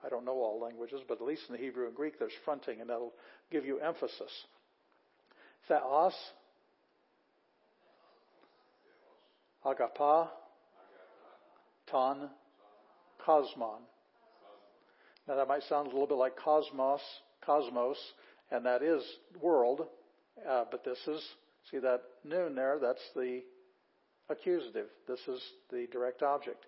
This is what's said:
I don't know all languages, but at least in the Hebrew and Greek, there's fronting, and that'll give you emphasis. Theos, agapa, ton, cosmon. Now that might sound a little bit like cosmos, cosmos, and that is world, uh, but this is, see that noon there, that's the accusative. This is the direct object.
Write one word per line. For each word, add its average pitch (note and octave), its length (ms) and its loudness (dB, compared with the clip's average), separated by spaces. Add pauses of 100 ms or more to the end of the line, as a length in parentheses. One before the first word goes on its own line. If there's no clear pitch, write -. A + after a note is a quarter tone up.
I C#3+ 40 -8
don't B2 160 -4
know B2+ 80 -4
all A#2 280 0
languages, A#2 480 -8
but A2 120 -4
at A#2 60 -6
least D3+ 220 -2
in B2 80 -10
the A#2+ 60 -6
Hebrew B2+ 240 -4
and A2+ 80 -6
Greek, D3 240 -4
there's A2 140 -4 (120)
fronting, C3+ 360 -4
and A#2 100 -10
that'll A#2+ 240 -4 (360)
give D3+ 140 0
you C#3 160 -2
emphasis. D3+ 500 -4 (1400)
Theos, D3 460 4 (3500)
agapa, D3 640 4 (1600)
ton, C#3 400 0 (960)
cosmon. B2 540 4 (1500)
Now C#3+ 100 -2
that C3+ 120 2
might C#3+ 160 2
sound D3 240 0
a - 20 -6
little C3+ 160 2
bit C#3+ 120 2
like B2+ 180 4
cosmos, C#3 640 2 (440)
cosmos, B2+ 520 2 (540)
and A#2+ 140 -2
that B2 180 4
is D3+ 200 4 (380)
world, C#3+ 460 4 (640)
uh, B2+ 220 2
but B2+ 140 -8
this B2 140 -4 (100)
is, D#3 160 -4 (460)
see C#3+ 80 -6
that B2 240 2 (220)
noon E3 300 -2
there, C3+ 260 0
that's B2+ 220 2 (140)
the B2+ 260 -2 (840)
accusative. C#3+ 580 -2 (220)
This B2 180 -6
is B2+ 160 -6 (280)
the B2 200 -6
direct B2 320 -2
object. C#3 460 -2